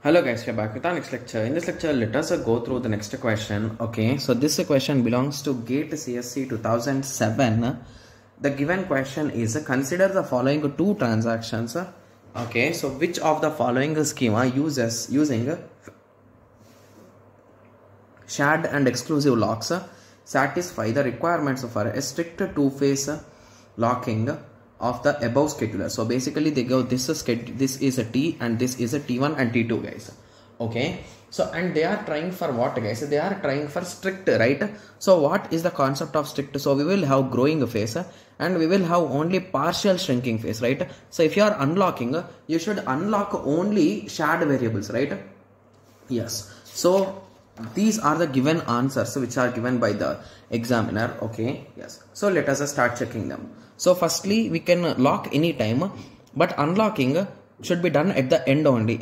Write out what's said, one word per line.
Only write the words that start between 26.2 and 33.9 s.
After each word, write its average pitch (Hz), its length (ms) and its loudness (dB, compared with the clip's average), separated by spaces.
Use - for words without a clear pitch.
they 139 140 0
go, 127 180 2
this 127 300 -2
is 156 120 -4
sched-, 117 360 -4
this 135 240 -2
is 131 160 2
a 117 60 0
T 139 360 -2
and 117 180 -2
this 127 220 -2
is 120 140 0
a 143 60 0
T 123 180 -4
one 147 160 0
and 123 180 0
T 117 160 0
two, 110 140 -2
guys. - 280 -12
Okay, 117 460 -4
so - 240 -2
and 165 220 -2
they 156 100 2
are 196 200 -2
trying 160 280 -4
for 170 180 -4
what, 120 260 0
guys? 113 300 -4
They 143 120 0
are 190 220 -2
trying 143 280 -2
for 180 160 -6
strict, - 420 -6